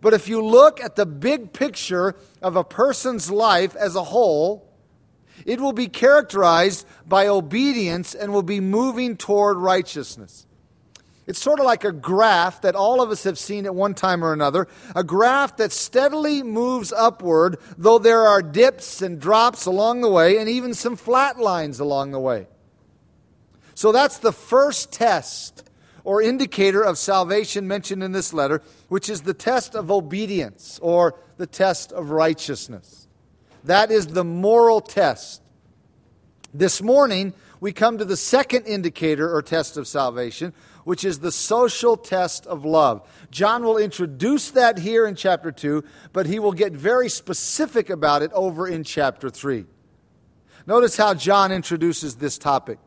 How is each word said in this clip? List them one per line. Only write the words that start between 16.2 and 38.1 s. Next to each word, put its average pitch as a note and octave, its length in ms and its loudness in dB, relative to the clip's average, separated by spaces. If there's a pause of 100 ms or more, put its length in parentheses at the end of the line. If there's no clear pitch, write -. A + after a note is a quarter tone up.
moves A#3 520 -4
upward, F3+ 640 2 (200)
though A3 220 6
there A3+ 260 6
are G3+ 160 6
dips F#3+ 600 0
and F3 160 -8
drops A3 480 2
along A3 340 0
the A#3 80 2
way F3+ 280 6
and A3 120 -2
even B3 240 -4
some A#3 220 -6
flat B3+ 420 0
lines E3+ 420 -2
along C#3 320 -2
the C3+ 80 -8
way. B2 280 -4 (1300)
So G#3+ 160 2
that's C4+ 260 2
the A3+ 140 0
first - 600 0
test - 720 -4 (420)
or G3+ 160 0
indicator G#3+ 600 0
of F#3+ 160 0
salvation G3 680 -2
mentioned F#3+ 340 -6
in F#3+ 120 -8
this F#3 180 -4
letter, D3 300 -2 (260)
which G3 220 -4
is F#3 140 -8
the F3+ 100 -4
test - 420 -2
of F#3 160 -4
obedience F#3 880 -4
or F3 380 2 (160)
the F3+ 100 -10
test - 460 -2
of D#3 200 -8
righteousness. D3+ 1000 -4 (560)
That G3+ 260 2
is G#3 160 2
the E3+ 160 -2
moral G#3+ 560 4
test. - 640 -4 (1120)
This E3+ 280 -2
morning, G#3 520 2 (260)
we G3 140 -6
come A3+ 240 2
to G#3 80 -4
the F#3 100 -2